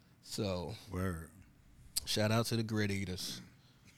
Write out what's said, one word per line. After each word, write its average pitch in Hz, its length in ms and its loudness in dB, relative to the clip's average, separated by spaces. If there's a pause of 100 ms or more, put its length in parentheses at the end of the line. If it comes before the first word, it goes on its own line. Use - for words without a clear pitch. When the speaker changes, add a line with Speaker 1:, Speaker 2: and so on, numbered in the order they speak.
(220)
Speaker 1:
So, 95 540 -2 (140)
Speaker 2:
Word. 90 380 -2 (800)
Speaker 1:
shout 107 260 4
out 113 140 4
to 117 100 0
the 113 60 2
grit 107 280 2
eaters. 95 520 -4 (560)